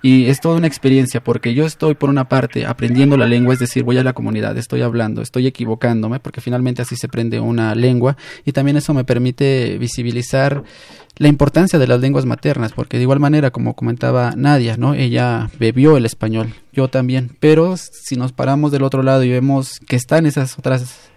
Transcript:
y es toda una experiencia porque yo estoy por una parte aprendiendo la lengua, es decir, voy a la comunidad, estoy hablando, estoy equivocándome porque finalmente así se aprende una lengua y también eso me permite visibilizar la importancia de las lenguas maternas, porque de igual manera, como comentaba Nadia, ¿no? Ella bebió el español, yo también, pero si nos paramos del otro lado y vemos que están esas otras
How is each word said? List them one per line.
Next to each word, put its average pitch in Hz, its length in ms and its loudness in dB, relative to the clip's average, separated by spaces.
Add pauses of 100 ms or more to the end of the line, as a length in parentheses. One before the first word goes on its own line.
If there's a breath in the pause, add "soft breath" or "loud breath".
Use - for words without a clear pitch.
y 131 240 6
es 135 140 2
toda 165 160 0
una 170 100 2
experiencia 131 580 0
porque 117 300 -2
yo 147 100 2
estoy 156 300 -2
por 139 160 0
una 139 180 0
parte 127 380 -2
aprendiendo 123 500 2
la 117 100 4
lengua, 123 280 2
es 127 60 -2
decir, 123 240 -2
voy 123 120 0
a 131 80 2
la 127 80 0
comunidad, 110 460 -4
estoy 123 240 -4
hablando, 117 400 -4
estoy 127 240 -2
equivocándome 117 760 -2
porque - 220 -12
finalmente 123 400 -2
así 120 120 -8
se 120 120 -8
aprende 117 340 -4
una 113 340 -2
lengua 123 440 2 (260 loud breath)
y 143 80 -2
también 143 240 0
eso 147 160 -2
me 131 120 0
permite 123 760 0
visibilizar 123 840 -2 (540 loud breath)
la 151 100 2
importancia 147 540 4
de 127 80 2
las 123 120 4
lenguas 135 260 0
maternas, 120 440 -2
porque - 260 -6
de 120 60 0
igual 135 160 2
manera, 147 320 2
como 117 240 -4
comentaba 120 600 -2
Nadia, 127 400 2
¿no? 131 180 0
Ella 120 640 -2
bebió 127 380 4
el 117 100 2
español, 110 480 -4 (180)
yo 135 140 0
también, 127 540 -2
pero 160 360 4
si - 380 -12
nos 127 160 -4
paramos 139 400 -2
del 135 140 0
otro 135 180 0
lado 131 220 2
y 123 60 0
vemos 131 580 -2
que 123 80 -2
están 156 300 0
esas 135 340 -2
otras 127 560 -4